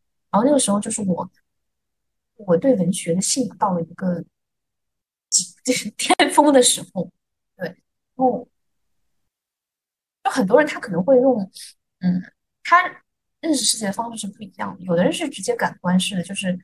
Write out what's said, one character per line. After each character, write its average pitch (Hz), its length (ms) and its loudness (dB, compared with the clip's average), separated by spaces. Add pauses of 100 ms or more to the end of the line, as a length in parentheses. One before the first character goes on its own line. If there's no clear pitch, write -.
(320)
然 196 100 2
后 240 40 4
那 285 60 4
个 285 80 4
时 262 100 0
候 202 80 2
就 214 140 -6
是 220 120 -6
我， 185 280 -4 (1040)
我 185 220 0
对 262 180 4
文 180 160 0
学 170 240 -4
的 190 60 0
信 247 260 -2
仰 - 100 -16
到 202 160 0
了 170 80 -2
一 165 120 -10
个 180 280 -4 (1080)
极， - 160 -2 (180)
就 - 80 0
是 240 200 -4
巅 - 420 2
峰 294 180 6
的 269 100 8
时 240 220 2 (100)
候， 175 160 -6 (460)
对， 180 120 -8
然 165 100 -16 (400)
后 254 280 0 (1800)
就 762 40 -2
很 240 160 0
多 226 140 6
人 302 80 4
他 - 100 -8
可 - 140 -10
能 170 100 -2
会 262 200 4
用， 254 180 4 (600)
嗯， 180 220 0 (420)
他 339 140 4 (600)
认 311 160 0
识 233 80 -2
世 - 140 -2
界 220 80 -6
的 196 80 -2
方 233 180 -8
式 226 60 -12
是 202 160 -10
不 - 100 -20
一 196 140 -14
样 202 200 -8
的， 180 60 -18
有 180 120 -2
的 175 80 4
人 294 100 2
是 320 160 -6
直 - 120 -12
接 233 140 -4
感 - 260 -4
官 180 180 2
式 185 160 -2
的， 175 80 -4
就 196 120 -14
是 185 280 -6